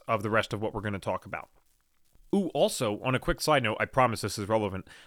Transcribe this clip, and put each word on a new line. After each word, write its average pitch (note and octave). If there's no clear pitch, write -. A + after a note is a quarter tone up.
of A2+
the A2
rest G#2+
of G#2
what G#2+
we're G#2
gonna G2+
talk F#2
about. F2+
Ooh, G3
also, C#3
on B2+
a B2
quick -
side D3
note, G#2+
I A2
promise A#2+
this G#2
is G2+
relevant. G#2